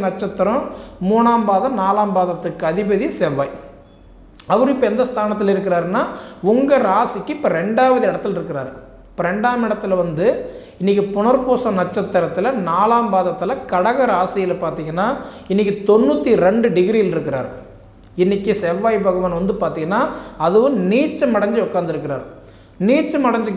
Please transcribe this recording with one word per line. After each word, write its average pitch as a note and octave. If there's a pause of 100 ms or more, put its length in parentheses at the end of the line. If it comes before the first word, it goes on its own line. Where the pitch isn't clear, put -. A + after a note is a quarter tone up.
நட்சத்திரம் G3 (460)
மூணாம் A#3
பாதம், A3+
நாலாம் G3+
பாதத்துக்கு F3+
அதிபதி G3+ (120)
செவ்வாய். C#3 (1000)
அவரு B3+
இப்ப B3+
எந்த A#3
ஸ்தானத்துல G#3
இருக்கிறாருன்னா, F#3 (480)
உங்க C#4 (120)
ராசிக்கு G#3+
இப்ப B3+ (100)
ரெண்டாவது A3+
இடத்துல F3+
இருக்கிறாரு. C#3+ (380)
இப்ப -
ரெண்டாம் A#3
இடத்துல G3+
வந்து E3+ (540)
இன்னைக்கு G3+ (120)
புனர்பூச B3+
நட்சத்திரத்துல F3+ (180)
நாலாம் A3
பாதத்துல F#3 (160)
கடக A#3
ராசியில F#3
பார்த்தீங்கன்னா, D#3+ (440)
இன்னைக்கு G3 (160)
தொண்ணூத்தி B3+ (140)
ரெண்டு A3+
டிகிரியில் F#3+
இருக்கிறார். C#3 (760)
இன்னைக்கு G3+ (100)
செவ்வாய் F#3+
பகவான் F3+
வந்து F#3 (100)
பார்த்தீங்கன்னா, E3 (440)
அதுவும் A3+ (160)
நீச்சம் A#3+
அடைஞ்சு G#3+
உட்கார்ந்திருக்கிறார். D3+ (640)
நீச்சம் C#4+
அடைஞ்ச A3